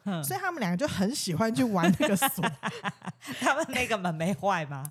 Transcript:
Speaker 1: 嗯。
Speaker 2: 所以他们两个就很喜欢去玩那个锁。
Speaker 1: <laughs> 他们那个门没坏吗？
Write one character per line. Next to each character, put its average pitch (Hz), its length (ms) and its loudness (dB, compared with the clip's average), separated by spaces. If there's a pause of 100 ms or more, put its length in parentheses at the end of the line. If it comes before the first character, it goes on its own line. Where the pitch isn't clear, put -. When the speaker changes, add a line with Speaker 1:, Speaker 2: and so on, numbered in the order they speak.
Speaker 1:
嗯。 170 180 -4
Speaker 2:
所 139 120 -4
以 427 40 -4
他 403 120 -2
们 330 80 -6
两 185 120 0
个 180 60 0
就 285 100 0
很 202 280 0
喜 196 180 -2
欢 220 200 2
去 262 100 2
玩 190 360 4
那 294 80 4
个 202 80 4
锁。 190 300 2 (400)
Speaker 1:
<laughs> - 540 -8
他 269 160 2
们 320 140 0
那 254 180 0
个 226 100 0
门 175 160 -2
没 165 200 0
坏 180 320 0
吗？ 139 260 -8